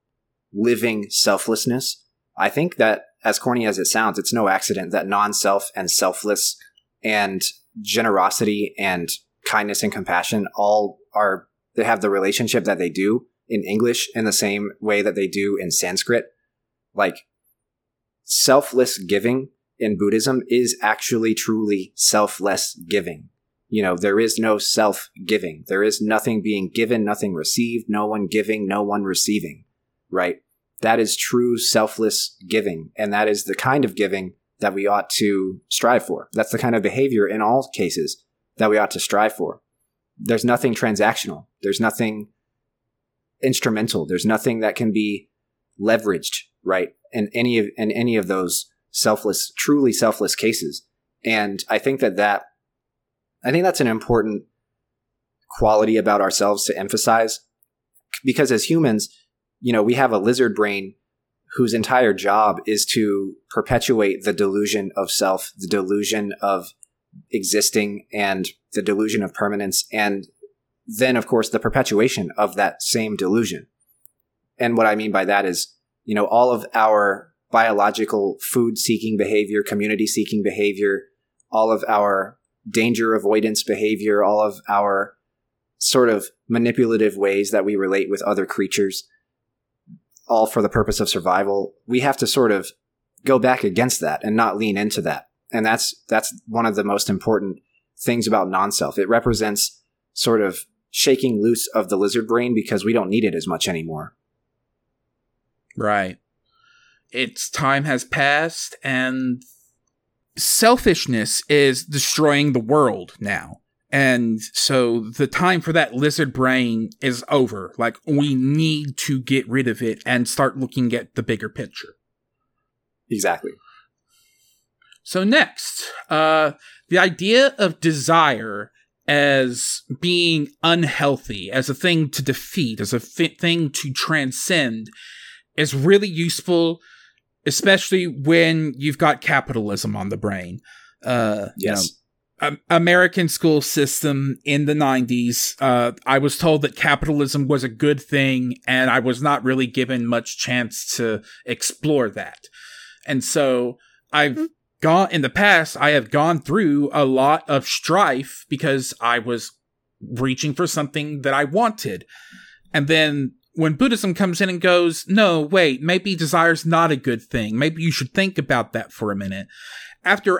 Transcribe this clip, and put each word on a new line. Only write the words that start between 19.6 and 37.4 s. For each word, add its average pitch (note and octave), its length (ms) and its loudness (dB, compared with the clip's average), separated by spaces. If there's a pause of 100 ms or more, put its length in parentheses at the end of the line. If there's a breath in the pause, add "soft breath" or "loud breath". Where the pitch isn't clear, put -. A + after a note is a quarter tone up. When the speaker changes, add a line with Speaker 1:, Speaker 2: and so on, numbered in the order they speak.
Speaker 1:
in G#2+ 180 -2
Buddhism A2 500 0
is A#2+ 340 2
actually A2 520 0
truly G#2 600 -2
selfless G2+ 840 0 (100)
giving. F2 400 -4 (400)
You G#2+ 140 0
know, F2+ 140 0
there G2+ 220 2
is A2+ 200 0
no A2 180 2
self-giving. F#2+ 1080 -2
There G2 160 0
is G#2+ 180 0
nothing G#2+ 400 0
being G2+ 320 -4
given, A2+ 300 0
nothing G#2 300 -2
received, A#2 560 -4
no G#2 180 -2
one G#2 200 -4
giving, G#2+ 380 -2
no G2+ 160 -2
one G2+ 220 -2
receiving, F#2+ 600 -4 (440)
right? F2+ 280 -2 (440)
That A2+ 180 2
is G#2+ 160 0
true B2 420 0
selfless A2 760 -2 (120)
giving, F#2 480 -2
and G#2 160 -4
that G#2+ 160 2
is G#2 180 -2
the F#2+ 100 -8
kind C3+ 280 0
of G2 120 -2
giving F#2+ 380 -2 (260)
that G2+ 140 0
we G2 140 -2
ought G2+ 240 0
to F#2+ 480 0 (100)
strive A#2+ 360 2
for. - 280 -8
That's A2 180 -2
the A#2 80 -2
kind B2+ 160 0
of G2+ 80 0
behavior A2+ 440 2
in G#2+ 140 -2